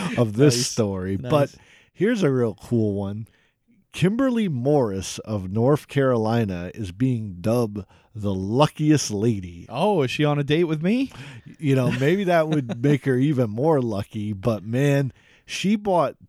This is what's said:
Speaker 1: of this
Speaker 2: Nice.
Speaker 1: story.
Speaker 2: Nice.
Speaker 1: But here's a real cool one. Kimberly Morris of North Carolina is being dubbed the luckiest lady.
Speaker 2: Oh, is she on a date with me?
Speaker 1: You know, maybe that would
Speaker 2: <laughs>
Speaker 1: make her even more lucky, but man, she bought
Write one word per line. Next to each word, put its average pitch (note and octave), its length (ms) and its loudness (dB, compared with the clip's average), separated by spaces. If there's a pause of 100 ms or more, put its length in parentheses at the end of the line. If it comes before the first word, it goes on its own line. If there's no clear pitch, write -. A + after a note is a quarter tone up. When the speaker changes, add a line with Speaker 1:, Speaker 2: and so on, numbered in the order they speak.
(180)
Speaker 1:
of A2+ 180 0
this C3 220 6
Speaker 2:
Nice. B2 100 -2
Speaker 1:
story. G2 500 -2
Speaker 2:
Nice. B2 140 -8
Speaker 1:
But C#3+ 240 2 (380)
here's G3+ 300 0
a C#3+ 80 4
real A#2+ 240 0
cool A2 380 0
one. G2+ 340 -6 (680)
Kimberly A#3 540 0
Morris B2 720 0
of F#2+ 320 -6
North A#2+ 360 2
Carolina A2 880 0
is F#2+ 160 -8
being A2 500 -2
dubbed G#2+ 420 -2 (300)
the G2+ 200 -4
luckiest C3+ 800 2
lady. F#2+ 580 -2
Speaker 2:
Oh, E3+ 340 0
is B2 80 -2
she D3 140 0
on D3 140 0
a C#3+ 40 -2
date D3+ 220 2
with D#3 160 -4
me? A#3+ 300 0 (480)
Speaker 1:
You C3+ 160 2
know, B2 160 2
maybe D3 340 0
that E3 220 2
would B2+ 360 -2
Speaker 2:
<laughs> - 0 -
Speaker 1:
make C#3+ 220 2
her C3 120 2
even C3 320 2
more C3+ 320 2
lucky, G#2+ 520 -4
but G2 300 -2
man, C#3 500 0 (320)
she G3+ 300 -2
bought F3+ 400 0 (140)